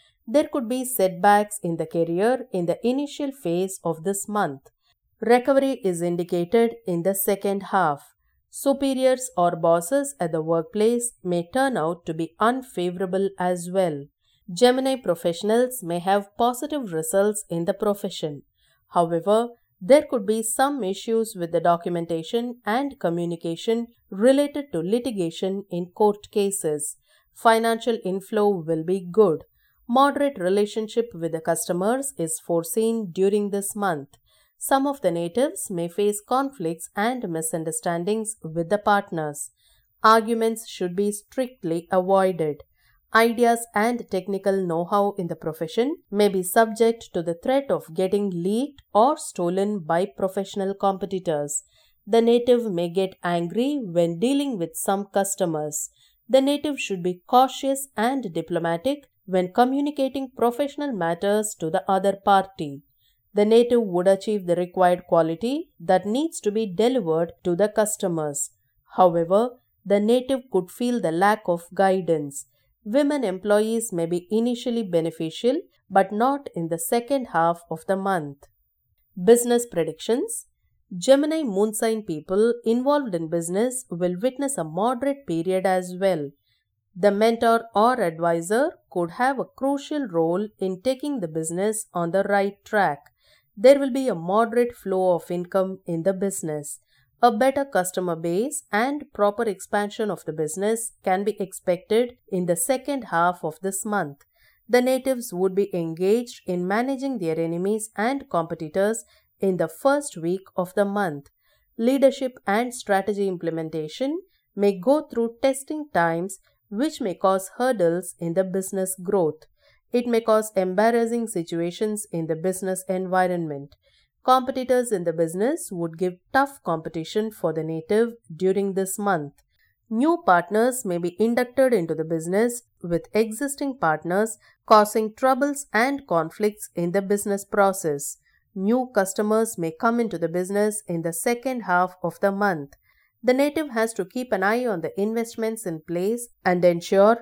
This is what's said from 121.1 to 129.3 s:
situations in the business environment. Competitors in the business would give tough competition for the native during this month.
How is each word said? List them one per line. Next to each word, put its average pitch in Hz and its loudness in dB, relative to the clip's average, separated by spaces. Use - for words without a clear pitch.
situations 175 -4
in 165 -4
the 160 -2
business 185 -4
environment. 180 -2
Competitors 254 2
in 175 -2
the 165 0
business 180 -2
would 170 -6
give 180 -2
tough 277 0
competition 165 -4
for 165 -4
the 160 -4
native 208 0
during 190 0
this 185 -2
month. 185 -2